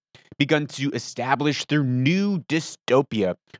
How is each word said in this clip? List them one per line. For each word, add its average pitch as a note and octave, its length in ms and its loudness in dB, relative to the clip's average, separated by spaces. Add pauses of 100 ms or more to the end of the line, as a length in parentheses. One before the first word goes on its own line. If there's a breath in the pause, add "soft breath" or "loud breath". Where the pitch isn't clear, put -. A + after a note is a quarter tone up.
(380 loud breath)
begun D3 300 0
to C#3 240 -4
establish C#3 720 -2
their D3 180 0
new E3+ 600 0
dystopia B2 920 0 (240)